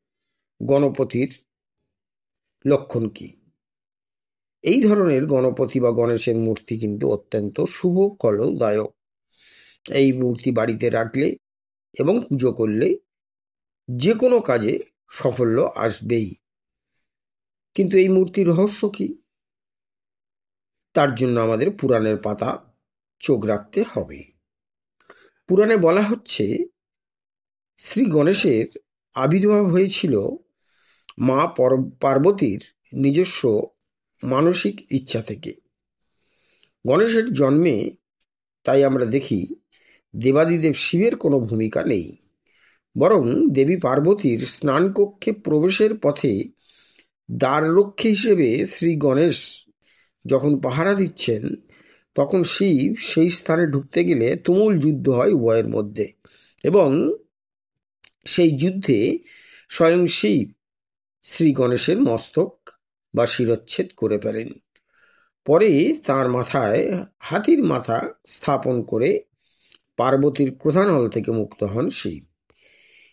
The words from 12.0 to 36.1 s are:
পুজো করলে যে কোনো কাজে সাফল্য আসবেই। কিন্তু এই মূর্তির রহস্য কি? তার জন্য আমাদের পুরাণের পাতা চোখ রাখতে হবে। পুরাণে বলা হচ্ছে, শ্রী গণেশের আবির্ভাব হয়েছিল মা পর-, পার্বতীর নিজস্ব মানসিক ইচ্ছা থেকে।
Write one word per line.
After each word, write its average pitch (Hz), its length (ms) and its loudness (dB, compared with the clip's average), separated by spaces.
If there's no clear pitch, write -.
পুজো 127 240 0
করলে 117 460 0
যে 127 260 0
কোনো 247 260 2
কাজে 117 380 -2
সাফল্য 120 500 0
আসবেই। 110 720 -4
কিন্তু 190 220 0
এই 185 120 6
মূর্তির 185 400 2
রহস্য 196 400 0
কি? - 260 -8
তার 143 220 2
জন্য 120 260 0
আমাদের 113 300 0
পুরাণের 113 460 0
পাতা 104 340 -6
চোখ 117 240 0
রাখতে 107 400 -2
হবে। - 300 -8
পুরাণে 214 280 4
বলা 175 260 4
হচ্ছে, - 420 -4
শ্রী - 260 -2
গণেশের 151 640 2
আবির্ভাব 196 520 2
হয়েছিল 180 540 0
মা 135 280 0
পর-, 131 440 0
পার্বতীর 139 640 0
নিজস্ব 139 760 0
মানসিক 170 720 -2
ইচ্ছা 123 300 -4
থেকে। - 300 -12